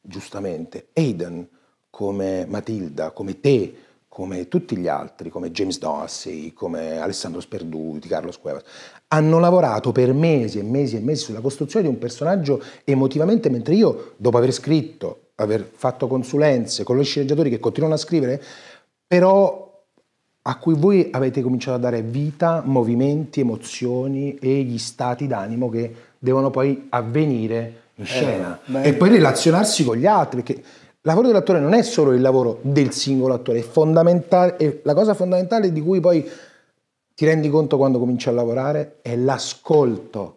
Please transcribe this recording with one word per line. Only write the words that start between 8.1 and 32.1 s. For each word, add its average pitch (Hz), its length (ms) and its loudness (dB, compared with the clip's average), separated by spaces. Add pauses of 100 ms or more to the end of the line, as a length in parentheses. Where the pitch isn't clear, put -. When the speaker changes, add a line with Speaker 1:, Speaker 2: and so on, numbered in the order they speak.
Speaker 1:
Cuevas, 71 240 -10 (460)
hanno 156 300 4
lavorato 165 520 2
per 127 220 4
mesi 135 460 0
e 98 40 -6
mesi 120 340 -2
e - 20 -4
mesi 143 260 -4
sulla 110 140 -10
costruzione 143 460 -2
di 151 60 0
un 120 80 -4
personaggio 143 600 -2 (220)
emotivamente, 143 680 2
mentre 127 260 0
io, 196 420 2
dopo 117 200 2
aver 127 140 4
scritto, 131 680 -4 (160)
aver 107 360 -2
fatto 127 360 -4
consulenze 127 760 0
con 123 140 0
gli 139 60 2
sceneggiatori 143 460 0
che 117 100 -2
continuano 151 360 -2
a 151 40 -4
scrivere, 143 420 -2 (640)
però 190 600 4 (760)
a 127 160 -6
cui 165 180 0
voi 180 360 4
avete 131 300 -2
cominciato 127 340 -2
a 123 40 -4
dare 120 220 -2
vita, 147 640 -2
movimenti, 135 760 0
emozioni 127 1000 -4
e 135 240 0
gli 120 140 -6
stati 123 500 -6
d'animo 117 420 -4
che 117 240 -4 (240)
devono 135 320 2
poi 135 400 -2
avvenire 117 920 -2 (140)
in 110 80 -14
Speaker 2:
Eh, 92 40 -12
Speaker 1:
scena. 110 580 -4
Speaker 2:
beh. 135 160 -4
Speaker 1:
E 143 120 4
poi 160 160 4
relazionarsi 165 720 4
con 117 140 0
gli 127 80 0
altri, 180 360 2
perché 120 200 -8
il - 520 -6
lavoro 226 140 4
dell'attore 196 320 4
non 147 140 2
è 233 100 6
solo 156 300 4